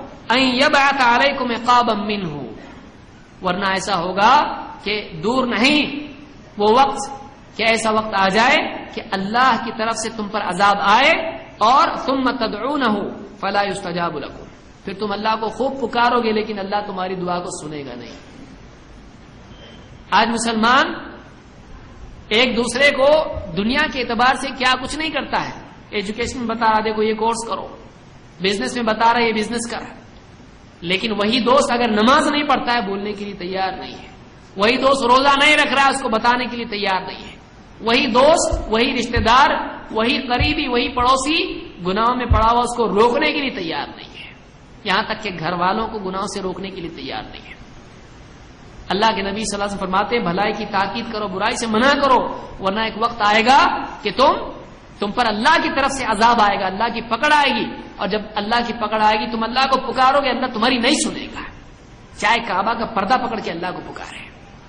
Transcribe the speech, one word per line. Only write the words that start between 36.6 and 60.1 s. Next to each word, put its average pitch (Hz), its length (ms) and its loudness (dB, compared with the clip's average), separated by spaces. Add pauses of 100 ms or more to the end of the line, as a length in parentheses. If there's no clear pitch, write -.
تیار 196 360 -2
نہیں 123 220 -12
ہے، - 120 -18 (460)
وہی 247 260 2
دوست، 269 600 4
وہی 240 260 2
رشتہ 240 240 -2
دار، 247 320 6 (420)
وہی 247 360 0
قریبی، 294 400 0
وہی 254 280 0
پڑوسی 269 640 2 (280)
گناہوں 226 280 2
میں 247 100 -4
پڑا 220 260 4
ہوا 240 100 4
اس - 160 -2
کو 226 100 2
روکنے 240 440 2
کے 294 100 -2
لیے 269 80 -2
تیار 151 380 -6
نہیں - 380 -18
ہے، - 80 -20 (500)
یہاں 202 200 0
تک 214 200 -8
کہ 208 60 -6 (100)
گھر 165 140 -4
والوں 190 340 -2
کو 220 120 -8
گناہوں 190 280 -6
سے 196 140 -8
روکنے 185 280 -6
کے 185 120 -12
لیے 165 80 -8
تیار 120 340 -10
نہیں - 240 -16
ہے۔ - 40 -18 (1400)
اللہ 196 160 2
کے 202 160 2
نبی 202 180 -4
صلی 214 140 -6
اللہ 202 100 -4
علیہ 202 120 -4
وسلم 185 160 -6
فرماتے 208 260 0
ہیں، 220 60 -2
"بھلائی 196 300 0
کی 214 120 -8
تاکید 214 480 -4
کرو، 214 140 -4
برائی 202 280 -2
سے 233 120 -4
منع 226 240 4
کرو، 269 560 2 (120)
ورنہ 196 200 -2
ایک 220 180 -2
وقت 226 280 -2
آئے 214 200 4
گا 285 400 4 (160)
کہ 202 100 -4
تم، 285 220 4 (640)
تم 202 120 -4
پر 247 140 0
اللہ 247 380 2
کی 302 60 -2
طرف 269 220 0
سے 247 140 -6
عذاب 220 360 4
آئے 202 180 4
گا، 196 60 -2
اللہ 208 280 -2
کی 226 80 -6
پکڑ 240 320 0
آئے 277 200 4
گی، 208 120 -2 (320)
اور 208 100 -4
جب 208 120 -2 (160)
اللہ 214 200 -2 (120)
کی 220 60 -4
پکڑ 214 300 -2
آئے 214 160 4
گی 233 120 -6
تم 226 120 -2
اللہ 254 280 0
کو 247 200 0
پکارو 262 320 4